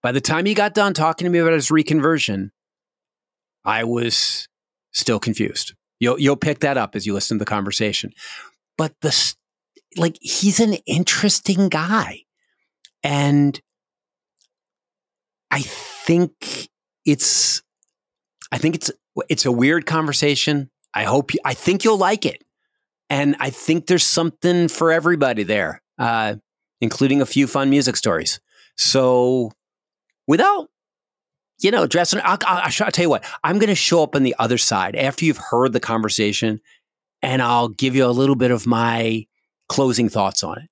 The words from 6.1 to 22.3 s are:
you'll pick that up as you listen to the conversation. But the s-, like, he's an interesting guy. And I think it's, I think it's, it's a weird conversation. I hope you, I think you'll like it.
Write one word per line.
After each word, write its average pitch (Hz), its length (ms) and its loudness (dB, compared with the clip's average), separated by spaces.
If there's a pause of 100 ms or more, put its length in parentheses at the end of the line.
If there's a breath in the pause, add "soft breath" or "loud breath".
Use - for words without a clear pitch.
you'll 139 160 4
pick 151 240 -2
that 139 160 0
up 110 180 -2
as 104 120 -6
you 101 80 -2
listen 101 240 -4
to 104 60 -4
the - 40 -8
conversation. 101 640 -4 (640 loud breath)
But 156 240 -2
the 156 80 -2
s-, - 260 -2 (600)
like, 165 240 -2
he's - 400 0
an 214 140 4 (100)
interesting 190 840 0
guy. 165 520 -2 (840)
And 143 560 2 (1900)
I 139 120 -2
think - 1040 -4 (360)
it's, - 580 0 (880)
I 127 60 -6
think 156 160 0
it's, - 160 -6 (380)
it's - 180 0
a 127 60 2
weird 139 340 2
conversation. 147 840 0 (240)
I 107 100 -2
hope 135 300 0
you, 156 100 -2
I 135 100 -2
think 190 300 -2
you'll 220 140 4
like 190 280 0
it. - 160 -6 (680)